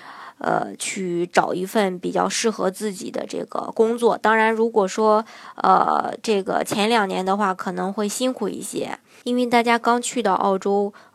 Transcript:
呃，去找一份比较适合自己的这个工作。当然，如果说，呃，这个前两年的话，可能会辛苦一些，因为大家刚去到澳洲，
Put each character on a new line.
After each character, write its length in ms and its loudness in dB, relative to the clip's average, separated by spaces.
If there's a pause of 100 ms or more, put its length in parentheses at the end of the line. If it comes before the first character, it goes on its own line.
(380)
呃， 380 -2
去 500 -4
找 260 2
一 140 -4
份 320 0
比 140 -6
较 160 2
适 220 -2
合 200 -2
自 220 -4
己 180 -10
的 160 -8
这 200 -8
个 280 -8
工 240 2
作。 180 4
当 200 2
然， 160 4
如 180 0
果 160 2
说， 380 2 (320)
呃， 560 4 (100)
这 200 0
个 220 0
前 240 0
两 200 2
年 160 -2
的 120 0
话， 160 0
可 200 -6
能 200 -4
会 160 -2
辛 240 -2
苦 160 -4
一 140 -8
些， 360 -8 (260)
因 100 -2
为 120 2
大 160 4
家 160 4
刚 220 2
去 220 -4
到 120 2
澳 220 2
洲， 360 0 (220)